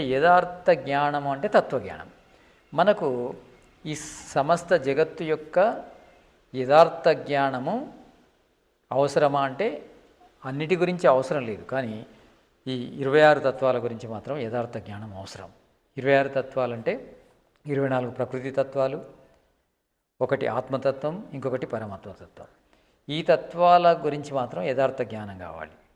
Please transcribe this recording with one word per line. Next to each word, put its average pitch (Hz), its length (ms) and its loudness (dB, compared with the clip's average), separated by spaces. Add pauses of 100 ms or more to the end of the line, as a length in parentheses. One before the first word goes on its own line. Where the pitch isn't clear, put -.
యథార్థ 175 600 4 (160)
జ్ఞానము 143 460 0
అంటే 139 160 -4
తత్వజ్ఞానం. - 600 0 (640)
మనకు 180 360 2 (760)
ఈ 156 80 -8 (340)
సమస్త 160 480 0
జగత్తు 156 480 0
యొక్క 156 340 -6 (960)
యథార్థ 147 540 4 (180)
జ్ఞానము 139 500 -2 (1160)
అవసరమా 139 520 2
అంటే 135 240 -2 (800)
అన్నిటి 151 280 -4
గురించి 175 320 2
అవసరం 131 380 4
లేదు, 104 180 -8
కానీ 117 420 -6 (600)
ఈ 131 340 -8
ఇరవై 139 200 4
ఆరు 151 180 8
తత్వాల 127 440 0
గురించి 117 260 -8
మాత్రం 113 280 -8
యథార్థ 117 400 -6
జ్ఞానం 104 400 -14
అవసరం. 98 320 -16 (480)
ఇరవై 135 180 4
ఆరు 139 140 4
తత్వాలంటే 127 920 -4 (440)
ఇరవై 139 240 -2
నాలుగు 127 220 -2
ప్రకృతి 127 400 -6
తత్వాలు, 135 540 -4 (1160)
ఒకటి 127 260 0
ఆత్మతత్వం, 135 840 -4
ఇంకొకటి 127 320 -6
పరమాత్మతత్వం. 104 840 -12 (640)
ఈ 156 200 -4
తత్వాల 175 640 6
గురించి 143 400 -4
మాత్రం 135 300 -4
యథార్థ 131 380 0
జ్ఞానం 104 380 -10
కావాలి. 80 320 -14 (240)